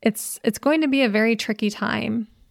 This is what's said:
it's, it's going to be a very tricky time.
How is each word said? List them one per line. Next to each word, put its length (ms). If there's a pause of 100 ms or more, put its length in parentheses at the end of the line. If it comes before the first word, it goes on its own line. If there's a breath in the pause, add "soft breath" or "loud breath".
it's, 420
it's 140
going 240
to 60
be 140
a 60
very 280
tricky 340
time. 580 (220)